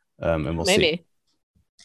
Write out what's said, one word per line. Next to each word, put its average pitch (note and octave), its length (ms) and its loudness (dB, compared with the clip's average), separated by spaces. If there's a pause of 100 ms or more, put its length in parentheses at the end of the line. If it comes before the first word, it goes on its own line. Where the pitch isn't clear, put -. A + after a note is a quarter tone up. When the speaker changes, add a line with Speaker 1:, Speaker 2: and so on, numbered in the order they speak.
(220)
Speaker 1:
Um, E2 240 0
and E2 120 -4
we'll E2 100 -2
Speaker 2:
Maybe. F#3+ 160 4
Speaker 1:
see. D#3+ 220 -2 (800)